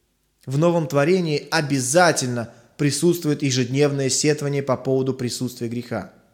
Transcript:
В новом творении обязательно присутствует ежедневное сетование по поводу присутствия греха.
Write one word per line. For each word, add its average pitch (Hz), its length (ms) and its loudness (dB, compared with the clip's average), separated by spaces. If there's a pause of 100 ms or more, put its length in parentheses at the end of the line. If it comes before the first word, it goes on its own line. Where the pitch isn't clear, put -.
(460)
В 135 120 -4
новом 170 300 2
творении 151 600 0
обязательно 135 1000 2 (260)
присутствует 147 680 0
ежедневное 135 680 0
сетование 143 540 0
по 131 120 0
поводу 131 380 0
присутствия 120 540 -6
греха. 113 460 -8 (200)